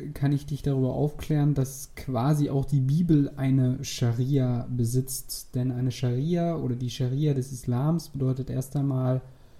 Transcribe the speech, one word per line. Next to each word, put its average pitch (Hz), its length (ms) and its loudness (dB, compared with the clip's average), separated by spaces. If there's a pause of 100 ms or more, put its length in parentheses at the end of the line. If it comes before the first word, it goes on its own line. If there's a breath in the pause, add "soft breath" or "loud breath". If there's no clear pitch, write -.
(140)
kann 139 200 2
ich 143 120 -2
dich 143 180 -6
darüber 131 300 2
aufklären, 147 640 0
dass - 400 -4
quasi 139 540 0
auch 139 160 0
die 139 160 2
Bibel 147 560 4
eine 135 460 2
Scharia 123 840 0
besitzt. 123 840 -4
Denn 127 160 0
eine 123 200 -2
Scharia 160 680 0
oder 127 180 -2
die 123 160 -4
Scharia 135 420 0
des 131 180 -2
Islams 135 580 0
bedeutet 131 400 -2
erst 127 280 -4
einmal, 131 440 0 (380 soft breath)